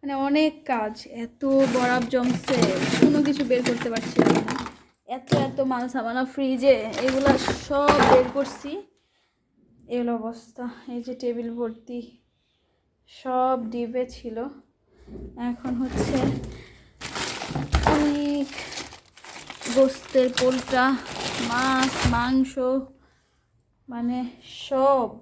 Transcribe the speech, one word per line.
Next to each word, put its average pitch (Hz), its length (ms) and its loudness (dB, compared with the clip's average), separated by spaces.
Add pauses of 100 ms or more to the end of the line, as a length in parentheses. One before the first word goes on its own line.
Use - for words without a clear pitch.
মানে, 277 120 -6
অনেক 294 380 4 (120)
কাজ, 220 420 -4
এত 233 380 -10
বরফ 247 640 4
জমছে, 254 480 0 (440)
কোনো 294 220 6
কিছু 285 220 2
বের 247 220 2
করতে 240 220 -2
পারছি 226 300 -4
না। - 360 4 (520)
এত, 254 280 -2
এত 277 240 0
মাল 254 280 -2
সামানা 247 380 -4
ফ্রিজে, 262 500 2 (260)
এগুলা 262 360 4
সব - 640 2 (100)
বের 254 140 8 (100)
করছি। 277 380 -4 (1160)
এই 247 120 -4
হলো 233 160 0
অবস্থা। 233 540 -10 (180)
এই 240 140 -8
যে 247 140 -8
টেবিল 240 400 -4
ভর্তি, 233 640 -10 (880)
সব 254 500 -2 (120)
ডিপে 240 360 -4
ছিল। 226 320 -12 (1000)
এখন 247 380 -6
হচ্ছে 262 420 -2 (1700)
অনেক 294 560 0 (1300)
গোস্তের 262 520 4 (120)
পোলটা, 254 440 2 (640)
মাছ, 262 460 2 (180)
মাংস, 262 480 0 (1300)
মানে 240 280 -4 (500)
সব। 269 400 2 (140)